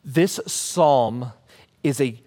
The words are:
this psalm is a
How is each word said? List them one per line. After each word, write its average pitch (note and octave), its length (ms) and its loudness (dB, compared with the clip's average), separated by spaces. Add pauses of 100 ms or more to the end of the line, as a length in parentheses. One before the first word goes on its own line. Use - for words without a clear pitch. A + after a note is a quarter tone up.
this D#3 440 0
psalm B2 880 0 (500)
is C#3+ 180 0
a B2 260 -2